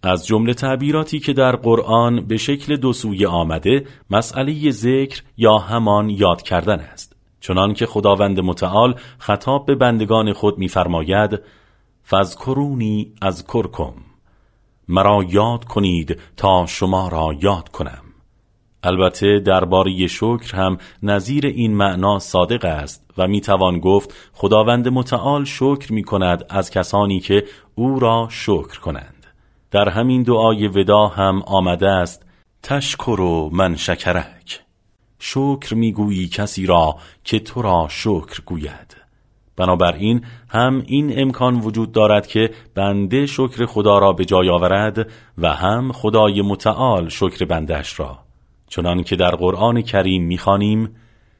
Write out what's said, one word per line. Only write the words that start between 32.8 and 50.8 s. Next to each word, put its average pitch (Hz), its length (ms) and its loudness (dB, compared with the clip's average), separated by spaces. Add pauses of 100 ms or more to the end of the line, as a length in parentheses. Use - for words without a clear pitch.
من 90 240 0
شکرک»، - 840 -6 (600)
شکر 139 540 -4
می‌گویی 104 540 0
کسی 95 380 -6
را 82 300 4 (280)
که 113 160 -2
تو 110 220 -10
را 87 280 2
شکر - 560 -4
گوید. - 520 -12 (580)
بنابراین 92 680 0 (240)
هم 127 360 0
این 139 360 -2
امکان 127 340 0
وجود 110 360 -2
دارد 104 360 4
که 110 220 0 (260)
بنده 101 500 0
شکر 127 400 -2
خدا 104 320 4
را 98 160 6
به 90 120 -2
جای 92 240 4
آورد 98 600 0 (280)
و 85 160 0
هم 110 380 -2
خدای 107 500 2
متعال 101 680 0
شکر 92 360 -2
بنده‌اش 78 540 -4
را، 69 200 -10 (480)
چنان 87 360 -2
که 95 120 -4
در 87 200 2
قرآن 95 460 0
کریم 92 420 0
می‌خوانیم: 101 720 0 (440)